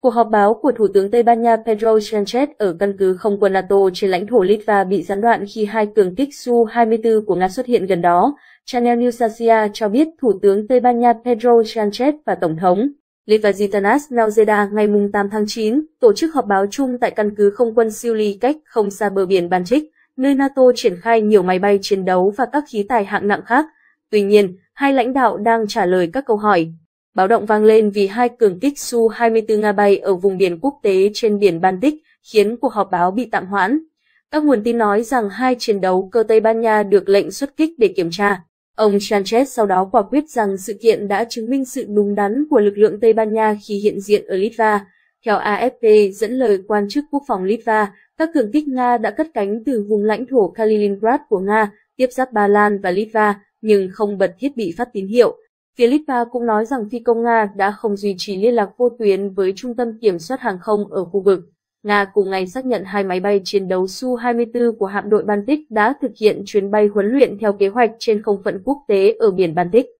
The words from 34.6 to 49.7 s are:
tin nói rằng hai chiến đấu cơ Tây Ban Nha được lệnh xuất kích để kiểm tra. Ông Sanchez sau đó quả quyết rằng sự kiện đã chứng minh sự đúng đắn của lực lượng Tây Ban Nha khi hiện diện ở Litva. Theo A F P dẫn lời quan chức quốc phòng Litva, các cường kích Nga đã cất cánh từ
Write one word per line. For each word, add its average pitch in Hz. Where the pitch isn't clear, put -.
tin 233
nói 208
rằng 226
hai 247
chiến 202
đấu 185
cơ 226
Tây 220
Ban 226
Nha 214
được 196
lệnh 196
xuất -
kích 320
để 214
kiểm 180
tra. 196
Ông 214
Sanchez 202
sau 254
đó 190
quả 226
quyết 294
rằng 202
sự 196
kiện 208
đã 202
chứng 226
minh 269
sự 254
đúng 202
đắn 208
của 254
lực 202
lượng 208
Tây 226
Ban 214
Nha 220
khi 208
hiện 202
diện 202
ở 190
Litva. 208
Theo 208
A 208
F -
P 214
dẫn 214
lời 233
quan 208
chức 285
quốc 277
phòng 190
Litva, 214
các 320
cường 220
kích 302
Nga 247
đã 226
cất 311
cánh 214
từ 226